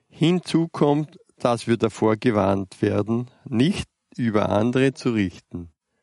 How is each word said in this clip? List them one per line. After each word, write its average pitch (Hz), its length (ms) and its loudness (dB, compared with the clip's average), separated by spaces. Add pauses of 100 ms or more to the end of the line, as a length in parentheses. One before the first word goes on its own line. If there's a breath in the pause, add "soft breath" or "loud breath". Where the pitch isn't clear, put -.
Hinzu 165 580 0
kommt, 147 500 0 (200)
dass 120 300 -2
wir 117 100 2
davor 110 400 0
gewarnt 98 640 0
werden, 107 480 -2 (180)
nicht 151 400 -2 (300)
über 107 320 0
andere 123 440 2
zu - 180 -4
richten. 90 580 -4 (340)